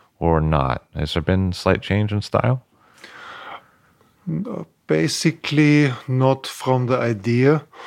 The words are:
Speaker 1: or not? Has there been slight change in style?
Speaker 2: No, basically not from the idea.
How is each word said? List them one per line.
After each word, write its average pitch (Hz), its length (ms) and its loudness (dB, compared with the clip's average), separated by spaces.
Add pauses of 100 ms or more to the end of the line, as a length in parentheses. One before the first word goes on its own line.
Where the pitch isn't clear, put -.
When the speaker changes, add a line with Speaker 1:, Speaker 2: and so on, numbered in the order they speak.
(200)
Speaker 1:
or 82 200 2
not? 73 540 0
Has 76 200 -4
there 82 100 -2
been 95 300 0
slight - 280 0
change 104 320 -2
in 104 80 -2
style? 117 420 0 (1600)
Speaker 2:
No, 175 400 -8 (180)
basically 151 1080 2 (160)
not 131 380 2
from 131 400 -2
the 123 140 0
idea. 120 640 2 (220)